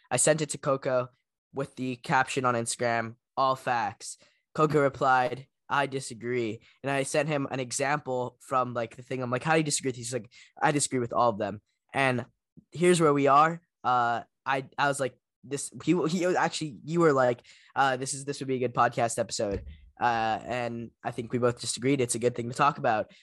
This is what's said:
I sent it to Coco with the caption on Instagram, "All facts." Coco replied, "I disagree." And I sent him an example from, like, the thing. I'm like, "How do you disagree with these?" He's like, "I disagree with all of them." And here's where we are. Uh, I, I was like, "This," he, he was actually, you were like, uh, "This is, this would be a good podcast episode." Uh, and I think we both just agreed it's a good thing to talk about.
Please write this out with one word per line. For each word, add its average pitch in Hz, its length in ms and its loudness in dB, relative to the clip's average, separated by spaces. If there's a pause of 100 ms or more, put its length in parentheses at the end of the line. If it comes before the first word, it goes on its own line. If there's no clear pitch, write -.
(120)
I - 60 2
sent - 240 4
it 147 80 -2
to - 80 -8
Coco 135 500 -2 (460)
with 131 240 -8
the 127 180 -4
caption 135 480 2
on 123 120 2
Instagram, 117 600 -2 (220)
"All 131 180 2
facts." 117 640 -4 (360)
Coco 151 280 2
replied, 131 680 2 (220)
"I 139 180 0
disagree." 120 720 -6 (240)
And 135 80 -4
I 135 120 0
sent 147 260 -2
him 143 200 -2
an 131 100 -6
example 127 800 -4
from, 127 320 -2
like, 117 220 -6
the 131 60 -18
thing. 131 220 -6
I'm 120 80 -6
like, 123 120 -2
"How 160 100 0
do 165 60 4
you 160 40 2
disagree 143 260 -2
with 123 60 -4
these?" 120 120 -10
He's 123 60 -6
like, 110 160 -8 (320)
"I 156 100 4
disagree 139 280 0
with 117 140 -4
all 120 160 4
of 104 100 -2
them." 104 220 -4 (320)
And 131 320 0 (460)
here's 175 280 4
where 156 140 6
we 139 140 4
are. 156 340 6 (220)
Uh, 120 400 0 (220)
I, 135 200 -2 (120)
I 143 100 2
was 139 120 -2
like, 131 180 -4 (260)
"This," - 280 -8 (120)
he, 156 100 2 (160)
he 170 180 0
was 180 80 2
actually, 147 480 -2
you 160 160 -2
were 160 140 6
like, 123 280 2 (340)
uh, 131 220 2
"This 131 160 -6
is, 139 120 -10
this 143 140 -6
would 135 100 -6
be 131 80 0
a 123 100 0
good 120 80 -10
podcast 123 420 2
episode." 104 460 -4 (380)
Uh, 113 440 0
and 117 460 -6 (120)
I 120 80 -4
think 120 200 -10
we 127 60 -2
both 120 240 0
just - 160 -6
agreed 135 240 0
it's 120 140 0
a 117 40 -4
good 117 160 0
thing 117 140 -6
to 127 60 -10
talk 143 220 2
about. 113 340 0 (100)